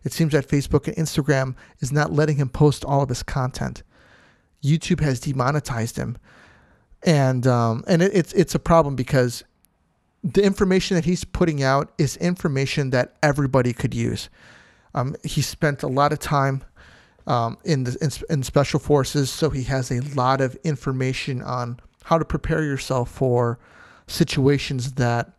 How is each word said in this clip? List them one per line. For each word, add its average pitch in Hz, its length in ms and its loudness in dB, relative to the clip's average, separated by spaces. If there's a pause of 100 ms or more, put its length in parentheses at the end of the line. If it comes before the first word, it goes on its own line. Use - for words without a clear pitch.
it 135 100 -8
seems 160 200 0
that 143 160 2
Facebook 143 400 0
and - 80 -6
Instagram 139 580 0 (240)
is 127 140 -6
not 151 200 0
letting 151 260 2
him 135 100 0
post 147 360 2
all 139 180 2
of 139 60 -2
his - 140 -4
content. 131 600 -6 (800)
YouTube 156 380 0
has 139 200 0
demonetized 131 760 -2
him. - 220 -6 (880)
And, 131 420 2
um, 117 400 2
and 165 160 4
it, 196 120 4
it's, - 180 0
it's - 220 2
a 156 40 0
problem 151 380 4
because 123 480 0 (800)
the 190 180 2
information 190 540 2
that 160 80 0
he's 175 200 -2
putting 156 380 -2
out 135 360 2
is 139 180 0
information 143 760 -2
that 127 320 0
everybody 135 500 2
could 120 220 -4
use. 117 340 -4 (680)
Um, 131 280 -4
he - 180 -2
spent 143 440 -2
a - 20 -2
lot 143 260 2
of 147 60 -2
time, 139 460 0 (640)
um, 117 380 -2
in 139 200 0
the, 123 160 -4
in, 156 100 0 (280)
in 131 40 -2
special 143 380 0
forces, 139 500 2
so 156 200 -2
he 135 140 -4
has 131 280 -2
a 123 80 -2 (140)
lot 131 260 2
of 127 240 0
information 131 800 -4
on 123 360 -6 (260)
how 165 140 2
to 156 60 0
prepare - 400 -2
yourself 131 460 -2
for 120 500 0 (480)
situations 139 880 0
that 120 440 0